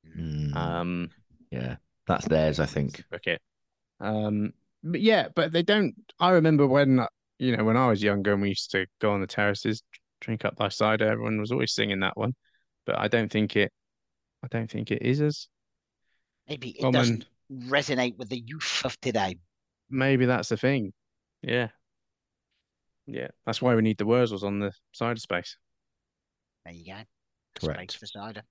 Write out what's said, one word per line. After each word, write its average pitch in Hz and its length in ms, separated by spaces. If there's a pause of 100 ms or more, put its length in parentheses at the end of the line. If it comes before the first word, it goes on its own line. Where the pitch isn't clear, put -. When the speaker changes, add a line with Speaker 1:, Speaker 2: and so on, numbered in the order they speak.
(180)
Speaker 1:
Mm. 76 380
Speaker 2:
Um, 87 540 (420)
Speaker 1:
Yeah, 64 240 (320)
that's - 200
theirs, 78 320
I 76 60
think. 71 440
Speaker 2:
cricket. 87 320 (580)
Um, 107 520 (320)
but 170 180
yeah, 214 340
but 160 180
they 170 100
don't. 202 300 (260)
I 180 120
remember 156 360
when, 131 380 (340)
you 127 160
know, 110 80
when 110 140
I 127 100
was 110 160
younger 101 300
and 98 80
we 101 80
used - 220
to 95 140 (140)
go 107 120
on 101 100
the 92 60
terraces, 104 540 (380)
drink - 240
up 104 140
thy 104 120
cider. 110 400
Everyone 110 300
was 107 120
always 127 220
singing 104 280
that 95 160
one, 113 160 (520)
but - 120
I 107 100
don't 110 240
think 107 240
it, 101 160 (720)
I 131 60
don't 113 200
think 107 220
it - 120
is 127 180
as 147 260 (1000)
Speaker 3:
Maybe 131 220
it - 100
Speaker 2:
common. 131 120
Speaker 3:
doesn't 120 320 (260)
resonate 127 680
with 120 120
the 127 140
youth 143 400
of - 160
today. 98 380 (540)
Speaker 2:
Maybe 131 340
that's 123 240
the 110 80
thing. 123 340 (520)
Yeah. 120 240 (1400)
Yeah. - 220 (180)
That's 113 160
why 123 140
we 113 80
need 110 160
the 104 80
Wurzels 113 360
on 101 160
the 101 120 (200)
cider 117 280
space. - 360 (1080)
Speaker 3:
There 85 80
you 85 200
go. 101 60 (600)
Speaker 1:
Correct. 90 320
Speaker 3:
Space - 80
for 110 80
cider. 104 440